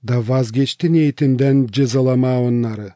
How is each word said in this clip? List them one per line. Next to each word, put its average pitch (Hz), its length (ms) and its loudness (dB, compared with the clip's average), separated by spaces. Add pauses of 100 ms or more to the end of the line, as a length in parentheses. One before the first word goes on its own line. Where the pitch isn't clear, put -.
da 120 200 -2
vazgeçti 131 640 -2
niyetinden 139 760 2
cezalama 127 680 0
onları. 113 540 -4